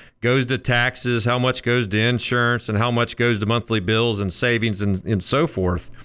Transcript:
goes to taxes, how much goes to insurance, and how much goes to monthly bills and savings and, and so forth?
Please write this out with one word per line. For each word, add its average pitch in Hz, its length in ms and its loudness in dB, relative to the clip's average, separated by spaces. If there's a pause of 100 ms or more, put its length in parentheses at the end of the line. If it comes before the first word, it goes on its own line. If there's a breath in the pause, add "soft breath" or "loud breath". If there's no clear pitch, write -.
(220 loud breath)
goes 127 260 2
to 127 100 -2
taxes, 120 680 0
how 120 120 2
much 127 240 0
goes 120 240 2
to 101 140 0
insurance, 120 680 0
and 104 120 0
how 120 100 2
much 117 280 0
goes 120 200 2
to 104 80 -2
monthly 113 340 0
bills 110 400 0
and 98 140 -2
savings 113 480 0
and, 101 240 -2
and 98 180 0
so 143 220 2
forth? 87 460 -2 (120 loud breath)